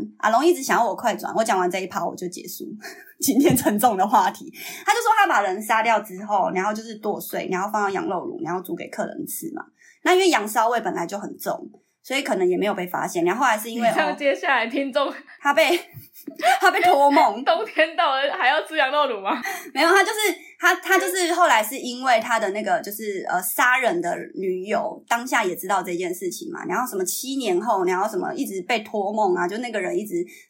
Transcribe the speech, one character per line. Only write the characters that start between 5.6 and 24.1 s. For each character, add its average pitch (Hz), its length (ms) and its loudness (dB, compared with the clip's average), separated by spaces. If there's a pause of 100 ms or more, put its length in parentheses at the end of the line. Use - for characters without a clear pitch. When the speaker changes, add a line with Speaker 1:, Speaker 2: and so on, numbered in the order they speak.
Speaker 1:
杀 220 200 2
掉 220 180 2
之 202 240 -12
后， 208 260 0
然 185 140 -2
后 214 80 0
就 220 100 -6
是 220 140 -12
剁 214 240 -4
碎， 175 300 -6
然 180 100 -2
后 208 100 -4
放 208 120 0
到 196 80 0
羊 175 160 -4
肉 180 180 -4
炉， - 180 -10
然 165 100 -6
后 185 80 -4
煮 170 140 -8
给 - 140 -10
客 - 180 -6
人 - 200 -10
吃 - 280 -10
嘛。 - 100 -10 (380)
那 349 120 4
因 370 40 6
为 381 120 4
羊 214 180 0
骚 220 200 2
味 233 120 0
本 196 140 -4
来 170 120 -4
就 196 120 -8
很 208 200 -10
重， - 320 -8 (320)
所 262 140 -6
以 277 60 -2
可 269 140 -2
能 185 120 2
也 180 80 2
没 185 100 0
有 202 80 0
被 180 120 -6
发 156 200 -4
现。 180 180 -2
然 175 120 2
后 262 80 0
后 247 60 4
来 214 60 2
是 220 140 -6
因 233 100 -6
为， 233 60 2
Speaker 2:
你 220 80 2
知 311 60 2
道 294 120 0
接 285 220 0
下 302 220 0
来 226 100 0
听 269 260 -4
众 285 160 0
Speaker 1:
哦， 294 60 -8 (260)
他 285 140 2
被， 320 240 4 (320)
<laughs> - 500 0
他 381 100 6
被 392 100 0
托 285 300 6
梦。 254 340 4
Speaker 2:
冬 349 200 2
天 320 320 0
到 311 200 2
了 277 160 0
还 349 160 2
要 302 180 2
吃 311 100 -6
羊 277 140 2
肉 294 160 2
炉 220 140 -4
吗？ 202 200 -2 (320)
Speaker 1:
没 269 80 -2
有， 320 80 4
他 381 140 6
就 370 80 2
是， 440 60 -4 (420)
他， 349 180 4
他 359 220 2
就 370 80 2
是 359 260 0
后 349 140 4
来 233 160 4
是 247 160 -6
因 247 240 -8
为 254 180 4
他 226 200 0
的 202 100 -2
那 208 140 -4
个， 180 160 0
就 202 100 -10
是， 208 380 -6
呃， 180 120 0
杀 247 380 2
人 196 220 0
的 170 120 -2 (220)